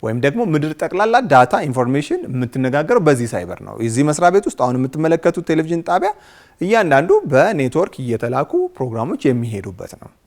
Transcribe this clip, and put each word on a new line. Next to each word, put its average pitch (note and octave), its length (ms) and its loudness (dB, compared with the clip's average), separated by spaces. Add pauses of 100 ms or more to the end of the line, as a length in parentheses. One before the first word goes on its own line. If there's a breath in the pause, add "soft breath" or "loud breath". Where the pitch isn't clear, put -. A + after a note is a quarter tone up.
ወይም A2+ 180 -4
ደግሞ D3 240 0
ምድር D#3 300 -2
ጠቅላላ F#3+ 500 0
ዳታ C3 380 6
ኢንፎርሜሽን C3+ 640 -2
የምትነጋገረው C3+ 760 0
በዚህ B2+ 260 2
ሳይበር F2 320 -8
ነው። G2+ 200 -16
እዚህ A2+ 240 0
መስሪያ D3+ 260 2
ቤት G3 160 2
ውስጥ - 140 -8
አሁን B2+ 160 0
የምትመለከቱት D#3+ 720 0
ቴሌቪዥን E3 360 -2
ጣቢያ D4 280 0 (500 soft breath)
እያንዳንዱ F3+ 500 2 (160)
በኔትወርክ D#3 720 0
እየተላኩ B2 540 -4 (200)
ፕሮግራሞች B2+ 520 -6
የሚሄዱበት A2 720 -2
ነው። - 140 -20 (160)